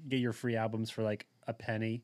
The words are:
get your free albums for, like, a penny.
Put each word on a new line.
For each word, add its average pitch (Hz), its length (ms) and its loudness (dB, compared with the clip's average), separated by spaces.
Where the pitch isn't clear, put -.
get 131 100 2
your 120 140 2
free 117 240 0
albums 110 340 0
for, 113 140 -2
like, 107 220 0
a 113 60 -4
penny. 113 520 -2